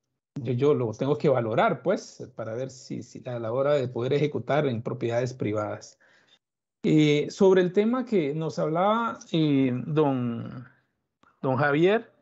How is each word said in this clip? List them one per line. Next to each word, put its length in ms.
yo, 180
yo 220
lo 180
tengo 240
que 140
valorar, 520
pues, 520
para 200
ver 160
si, 320
si 240
a 120
la 140
hora 200
de 160
poder 240
ejecutar 540
en 160
propiedades 500
privadas. 680
Eh, 480
sobre 320
el 100
tema 320
que 300
nos 240
hablaba, 600
eh, 400
don, 800
don 160
Javier, 640